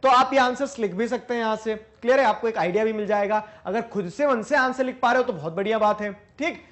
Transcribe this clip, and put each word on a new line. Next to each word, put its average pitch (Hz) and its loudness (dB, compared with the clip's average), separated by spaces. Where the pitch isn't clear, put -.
तो 262 4
आप 254 6
ये 269 4
आंसर्स 254 0
लिख 202 -2
भी 226 -2
सकते 240 -6
हैं 233 -2
यहाँ 220 0
से, 214 -4
क्लियर 240 0
है, 262 4
आपको 214 0
एक 220 -2
आइडिया 180 0
भी 220 0
मिल 208 -4
जाएगा। 208 0
अगर 208 -2
खुद 202 -6
से 294 0
मन 240 0
से 294 -2
आंसर 262 0
लिख 254 -6
पा 240 4
रहे 254 2
हो 254 0
तो 240 -2
बहुत 160 -8
बढ़िया 202 -2
बात 208 2
है। 208 -6
ठीक, - -8